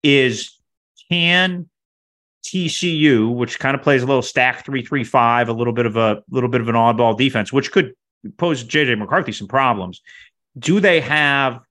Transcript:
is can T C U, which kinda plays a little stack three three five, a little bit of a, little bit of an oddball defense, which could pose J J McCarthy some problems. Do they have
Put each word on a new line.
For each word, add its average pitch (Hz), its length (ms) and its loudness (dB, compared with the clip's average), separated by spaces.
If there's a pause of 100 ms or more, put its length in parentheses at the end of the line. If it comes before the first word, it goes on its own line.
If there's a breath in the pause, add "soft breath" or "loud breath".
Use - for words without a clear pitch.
is 131 480 2 (580)
can 175 600 0 (760)
T 175 240 -4
C 175 280 -4
U, 127 340 4
which 120 280 -6
kinda 135 200 -2
plays 135 240 2
a 123 40 -2
little 131 160 2
stack 127 440 -2
three 131 180 -6
three 139 180 -4
five, 120 460 2
a 117 40 -4
little 117 200 -2
bit 120 140 0
of 110 100 -2
a, 110 340 0
little 123 200 -2
bit 123 100 0
of 113 80 -4
an 113 60 0
oddball 117 420 2
defense, 120 360 -2
which 135 200 -2
could 170 220 0 (420)
pose 160 260 -2
J 151 220 0
J 123 100 0
McCarthy 117 380 -2
some 101 160 -12
problems. 107 540 -2 (560 loud breath)
Do 185 200 0
they 185 220 4
have 139 600 0 (100)